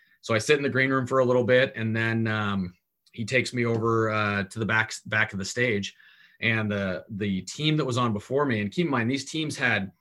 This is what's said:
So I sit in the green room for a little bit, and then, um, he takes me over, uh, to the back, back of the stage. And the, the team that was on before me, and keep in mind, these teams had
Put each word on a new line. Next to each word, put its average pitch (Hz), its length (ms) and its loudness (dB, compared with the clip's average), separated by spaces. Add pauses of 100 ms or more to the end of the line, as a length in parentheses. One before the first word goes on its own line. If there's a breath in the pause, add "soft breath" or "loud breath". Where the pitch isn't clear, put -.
(220 soft breath)
So 117 120 0
I 110 40 4
sit 147 180 4
in 139 80 -4
the 139 40 0
green 131 220 2
room 131 160 2
for 135 140 2
a 127 40 4
little 123 200 4
bit, 127 320 4
and 110 180 -2
then, 113 320 0
um, 101 480 -2 (380)
he 117 120 -8
takes 123 300 0
me 120 100 0
over, 113 460 2
uh, 104 340 0
to 98 140 -10
the 95 80 -2
back, 110 260 0 (140)
back 110 260 0
of 101 60 -6
the 98 60 -6
stage. 107 500 -2 (460 soft breath)
And 110 280 0
the, 98 420 -2
the 98 320 -4
team 156 340 0
that 151 80 0
was 123 140 -2
on 120 140 0
before 127 320 -2
me, 113 160 0
and 101 120 -4
keep 175 140 0
in 147 40 -2
mind, 120 180 0
these 135 160 -2
teams 156 320 -6
had 110 440 0